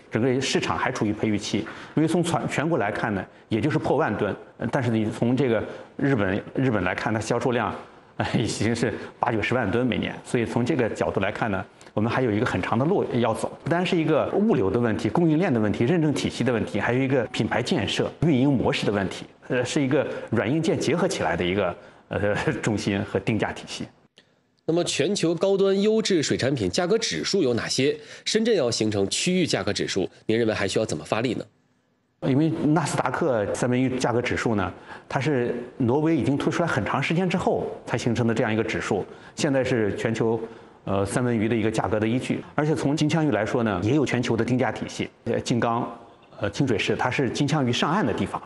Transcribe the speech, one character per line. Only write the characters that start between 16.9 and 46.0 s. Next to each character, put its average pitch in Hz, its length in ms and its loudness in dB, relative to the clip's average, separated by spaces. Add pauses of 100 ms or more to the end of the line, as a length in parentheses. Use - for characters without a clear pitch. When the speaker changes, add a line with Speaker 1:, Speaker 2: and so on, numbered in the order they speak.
Speaker 1:
有 127 60 0
一 135 60 0
个 127 200 2
品 - 200 -2
牌 - 160 0
建 123 240 0
设、 101 240 -2 (120)
运 160 120 4
营 131 160 4
模 127 220 2
式 - 140 -4
的 113 80 2
问 98 160 0
题， - 160 -10 (240)
呃， 123 160 0
是 147 180 0
一 127 60 0
个 135 180 2 (220)
软 107 200 2
硬 156 120 0
件 160 180 0
结 135 160 0
合 180 100 0
起 - 160 -2
来 85 140 0
的 92 80 -2
一 90 100 0
个， 92 220 0 (320)
呃， 101 260 0 (140)
<laughs> 127 160 -2
中 107 140 0
心 104 260 0
和 101 160 -2
定 110 180 0
价 90 140 -2
体 - 160 -12
系。 - 180 -10 (840)
Speaker 2:
那 160 60 0
么 175 100 2
全 160 300 0
球 170 220 0
高 196 200 2
端 196 240 2
优 214 220 4
质 165 220 2
水 104 120 0
产 131 200 0
品 101 120 -2
价 175 200 0
格 214 100 2
指 - 260 -4
数 185 200 2
有 123 100 2
哪 107 140 -2
些？ 135 280 0 (300)
深 220 180 2
圳 226 120 4
要 123 160 2
形 110 180 0
成 98 220 0
区 180 280 0
域 165 60 4
价 113 160 -2
格 101 100 -2
指 80 160 -2
数， - 220 -2 (160)
您 110 100 2
认 117 120 2
为 107 40 2
还 98 160 0
需 113 120 0
要 110 60 2
怎 - 120 -4
么 - 80 -10
发 113 160 -2
力 120 140 -2
呢？ - 100 -6 (760)
Speaker 1:
因 139 140 2
为 156 140 4
纳 147 340 2
斯 139 140 -2
达 127 140 0
克 120 420 0
三 131 160 0
文 123 100 2
鱼 127 200 0
价 135 120 0
格 117 80 2
指 95 160 -2
数 113 200 0
呢， 90 180 0 (340)
它 - 120 -2
是 123 360 0 (220)
挪 127 220 2
威 160 180 2
已 110 60 0
经 135 120 2
推 143 160 0
出 170 120 0
来 160 40 0
很 117 160 0
长 120 200 -2
时 175 100 -2
间 180 160 2
之 185 80 0
后 160 300 0 (180)
才 - 100 -4
形 117 200 0
成 117 100 0
的 113 80 2
这 120 80 2
样 110 100 2
一 110 40 0
个 110 80 2
指 110 180 -2
数， 98 240 -2 (300)
现 143 180 0
在 131 100 2
是 113 340 0
全 117 140 -2
球， 113 300 0 (440)
呃， 98 200 2
三 123 180 -2
文 120 140 2
鱼 107 100 2
的 120 80 2
一 110 60 2
个 110 80 2
价 - 180 0
格 107 120 0
的 110 80 2
依 120 100 0
据。 - 260 -4 (120)
而 147 100 2
且 156 80 2
从 139 240 0
金 151 100 2
枪 160 160 2
鱼 151 60 2
来 107 160 2
说 123 160 0
呢， 104 220 0
也 110 100 2
有 151 100 4
全 120 160 0
球 117 160 0
的 107 80 0
定 123 140 0
价 120 140 0
体 - 160 -8
系。 - 200 -6 (180)
呃， 113 160 -2
静 120 180 0
冈， 120 280 0 (520)